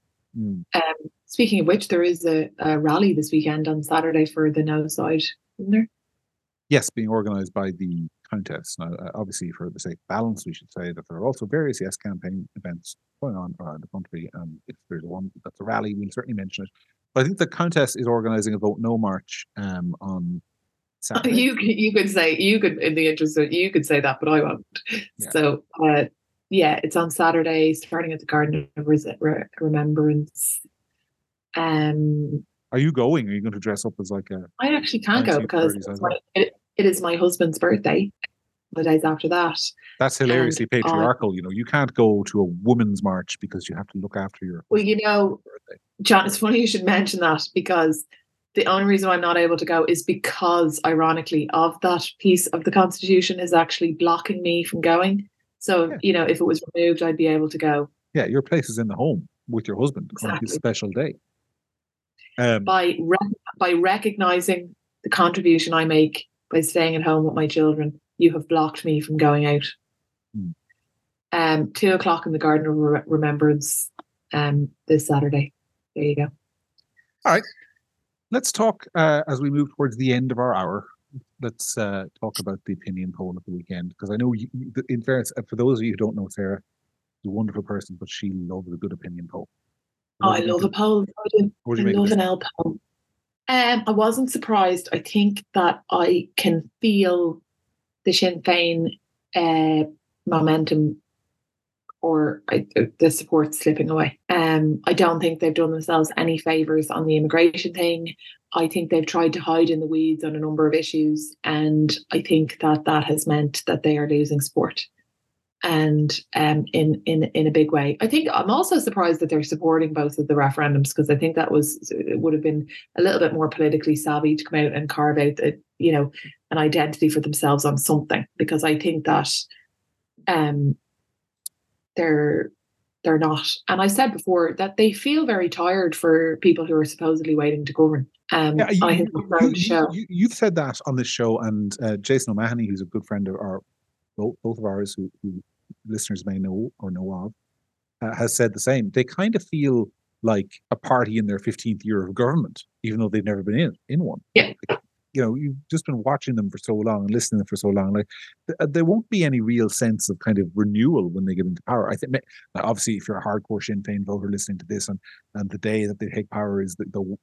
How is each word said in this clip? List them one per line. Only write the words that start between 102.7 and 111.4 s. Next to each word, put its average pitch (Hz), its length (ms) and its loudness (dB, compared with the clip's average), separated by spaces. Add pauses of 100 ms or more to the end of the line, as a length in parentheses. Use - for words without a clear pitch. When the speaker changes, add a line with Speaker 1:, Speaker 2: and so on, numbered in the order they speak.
Speaker 2:
the 160 100 6
support 156 460 0
slipping 151 340 0
away. 156 300 -2 (100)
Um, 160 560 2
I 160 80 2
don't 165 260 4
think 165 200 -2
they've 165 120 2
done 160 200 0
themselves 160 440 0
any 165 220 0
favours 156 540 0
on 160 160 -2
the 156 100 4
immigration 165 560 2
thing. 170 400 -2 (400)
I 165 140 0
think 165 220 -4
they've 160 160 2
tried 165 280 0
to 170 80 -6
hide 165 300 2
in 156 80 0
the 156 80 -2
weeds 160 360 0
on 156 120 -4
a 151 40 -6
number 156 280 0
of 151 60 2
issues, 156 720 0